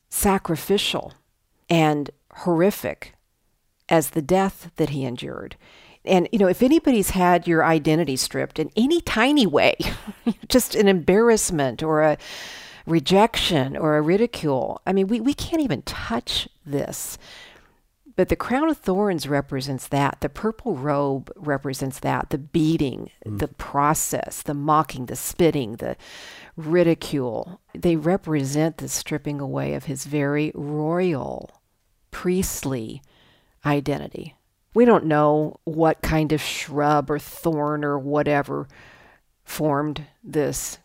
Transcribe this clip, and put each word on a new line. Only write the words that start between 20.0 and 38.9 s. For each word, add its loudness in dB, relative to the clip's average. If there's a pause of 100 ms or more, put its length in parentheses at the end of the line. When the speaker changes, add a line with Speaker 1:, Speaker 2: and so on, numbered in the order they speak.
Speaker 1:
The -2
purple -4
robe -2
represents -4
that. -4
The -2
beating, 0 (160)
Speaker 2:
Mm. -8
Speaker 1:
the -4
process, -2
the -4
mocking, 0
the -8
spitting, 0
the -6 (580)
ridicule, 0 (140)
they 0
represent 0
the -10
stripping -6
away -4
of -8
his -8
very 0
royal, -4 (600)
priestly -4 (640)
identity. -4 (380)
We 8
don't 6
know 4
what 2
kind 0
of 0
shrub 0
or -2
thorn -2
or 0
whatever 0 (760)